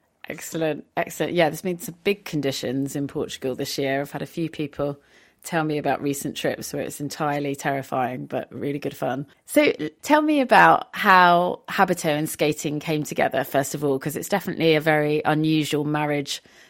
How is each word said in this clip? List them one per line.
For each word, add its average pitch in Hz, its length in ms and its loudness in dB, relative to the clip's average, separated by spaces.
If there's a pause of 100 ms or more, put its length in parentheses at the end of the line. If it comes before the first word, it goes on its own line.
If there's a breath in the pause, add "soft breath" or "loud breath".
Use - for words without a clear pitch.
(280)
Excellent, 160 560 -4 (100)
excellent. 165 380 -4
Yeah, 170 160 4
there's 156 140 -6
been 180 160 -4
some - 260 -12
big 202 220 -2
conditions 135 680 -2
in 143 140 -4
Portugal - 460 -6
this 135 240 -6
year. 139 240 0
I've 143 100 -10
had 151 100 -8
a 151 40 -6
few 160 240 -6
people 143 500 -6 (440 soft breath)
tell 160 200 -2
me 151 120 -2
about 139 240 0
recent 143 360 -4
trips - 360 -4
where 143 100 -6
it's - 180 -10
entirely 143 560 -4
terrifying, 135 680 -4
but 131 280 -6
really 139 240 -6
good 139 180 -8
fun. 139 300 -4 (180 soft breath)
So - 360 4
l-, 151 80 -6 (140)
tell 302 200 4
me 302 180 2
about 190 520 6
how 180 760 6
Habito 180 420 2
and 151 200 0
skating 151 480 -2
came 151 240 -2
together, 135 400 0
first 143 320 0
of 147 80 -6
all, 139 160 0
'cause 143 160 -6
it's - 140 -6
definitely 165 480 2
a 151 40 2
very 151 440 2
unusual 156 580 2
marriage 147 600 -2 (260 soft breath)